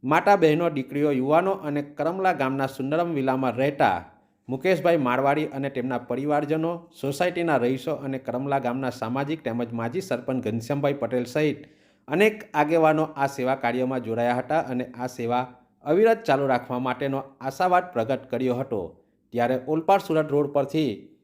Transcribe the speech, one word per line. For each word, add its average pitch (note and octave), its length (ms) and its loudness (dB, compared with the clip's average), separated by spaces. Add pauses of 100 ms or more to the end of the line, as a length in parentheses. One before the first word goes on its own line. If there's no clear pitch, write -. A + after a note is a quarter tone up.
માતા, D#3+ 320 6
બહેનો, E3 340 4
દીકરીઓ, D3 420 -2
યુવાનો D3 400 2
અને D3 300 -4
કરમલા F3 520 -2
ગામના C3+ 340 -2
સુંદરમ D#3 460 -2
વિલામાં C3 420 0
રહેતા B2 480 2 (460)
મુકેશભાઈ E3+ 480 2
મારવાડી C#3 480 2
અને C#3 240 -6
તેમના C3 280 -4
પરિવારજનો, D3 920 -2 (100)
સોસાયટીના E3+ 560 0
રહીશો C3 340 0
અને C3+ 260 -4
કરમલા C3+ 420 -2
ગામના B2+ 300 -2
સામાજિક C#3 540 -4
તેમજ A#2 300 -4
માજી A#2 280 -4
સરપંચ C3 420 -4
ઘનશ્યામભાઈ C#3 500 -2
પટેલ B2 300 -2
સહિત D3 440 -2 (400)
અનેક G#3 460 0
આગેવાનો D#3 500 4
આ C#3+ 240 -2
સેવા C3+ 280 0
કાર્યમાં B2+ 480 -2
જોડાયા A#2 320 0
હતા B2+ 240 0
અને B2+ 260 -4
આ B2 220 -8
સેવા B2 460 -4 (280)
અવિરત A3 420 4
ચાલુ C#3 240 2
રાખવા B2 320 0
માટેનો C3+ 440 -2 (180)
આશાવાદ F3+ 520 0
પ્રગટ B2 320 -2
કર્યો B2 300 -2
હતો. G#2+ 480 -6 (300)
ત્યારે A#2+ 340 0
ઓલપાડ D#3+ 320 4
સુરત D#3 320 0
રોડ C#3+ 220 0
પરથી C#3 720 -2